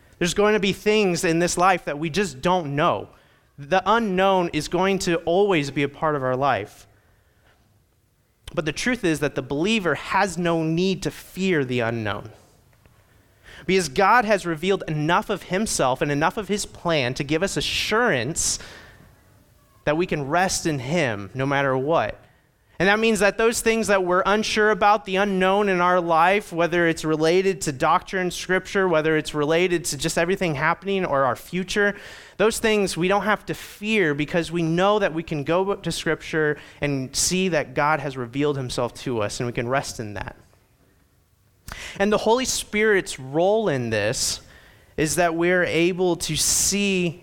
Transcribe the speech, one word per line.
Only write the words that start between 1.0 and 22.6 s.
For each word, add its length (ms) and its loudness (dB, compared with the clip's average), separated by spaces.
in 160 2
this 180 0
life 280 2
that 120 -6
we 120 -4
just 300 -4
don't 360 0
know. 320 0
The 260 0
unknown 680 2
is 160 -4
going 320 0
to 200 0
always 500 2
be 120 -2
a 60 0
part 260 -2
of 80 -2
our 140 0
life. 500 -2
But 120 -4
the 60 -4
truth 300 -2
is 180 0
that 140 -2
the 80 -4
believer 520 0
has 440 -2
no 240 0
need 400 0
to 80 -2
fear 540 -2
the 160 -2
unknown, 500 -4
because 240 2
God 380 4
has 180 2
revealed 440 -2
enough 420 0
of 140 -4
himself 580 0
and 100 0
enough 240 0
of 120 -8
his 180 -4
plan 480 -2
to 100 -4
give 180 0
us 140 -2
assurance 1000 -2
that 120 0
we 80 0
can 240 -4
rest 380 0
in 120 0
him 540 -2
no 140 -2
matter 320 2
what. 420 0